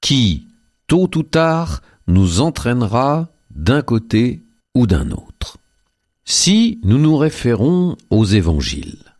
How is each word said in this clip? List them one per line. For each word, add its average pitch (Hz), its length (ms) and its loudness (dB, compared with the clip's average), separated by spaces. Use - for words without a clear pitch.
qui, 117 460 0
tôt 180 280 2
ou 160 60 0
tard, 160 580 -2
nous 90 360 2
entraînera 131 880 -2
d'un 98 300 0
côté 117 640 -2
ou 120 120 4
d'un 73 240 0
autre. - 460 -14
Si 226 580 0
nous 107 140 2
nous 156 180 4
référons 151 800 0
aux 107 160 2
évangiles 82 920 -2